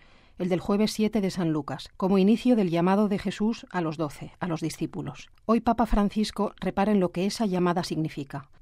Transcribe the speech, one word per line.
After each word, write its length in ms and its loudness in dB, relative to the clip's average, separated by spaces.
el 100 -2
del 120 0
jueves 320 0
siete 280 0
de 120 0
San 180 0
Lucas, 460 -4
como 200 2
inicio 380 4
del 160 2
llamado 380 2
de 100 0
Jesús 520 -4
a 100 -4
los 160 -4
doce, 420 -6
a 80 -6
los 140 -2
discípulos. 680 -6
Hoy 160 4
Papa 260 2
Francisco 760 0
repara 320 0
en 80 4
lo 100 2
que 160 -2
esa 200 -2
llamada 360 0
significa, 680 -6